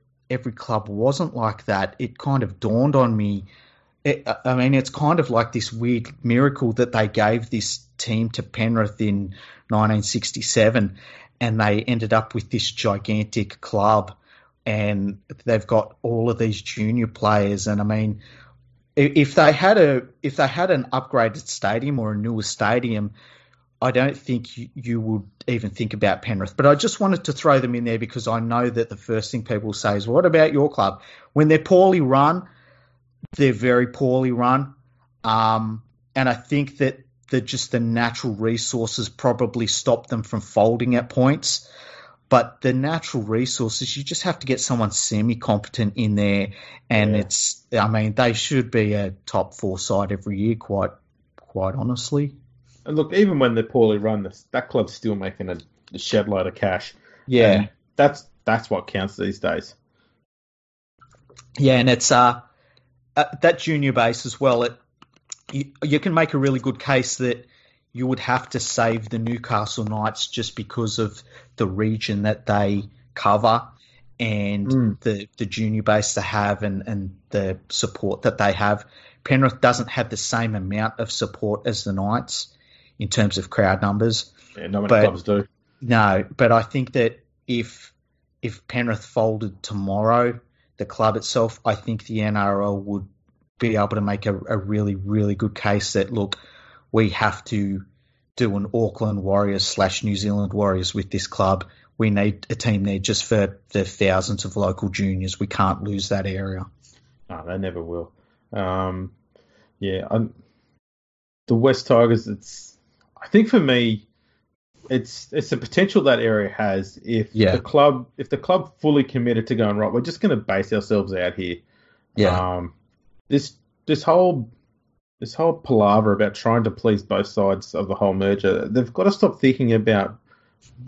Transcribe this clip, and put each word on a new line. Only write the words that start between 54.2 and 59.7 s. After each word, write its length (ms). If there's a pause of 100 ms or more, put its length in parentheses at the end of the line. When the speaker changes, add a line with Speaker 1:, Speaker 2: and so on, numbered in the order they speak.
Speaker 2:
the, 180 (120)
that 160
club's 260
still 220
making 340
a, 80 (340)
a 60
shed 300
load 180
of 80
cash. 400 (320)
Speaker 1:
Yeah. 240
Speaker 2:
And 180 (280)
that's, 280 (200)
that's 260
what 160
counts 300
these 240
days. 340 (1800)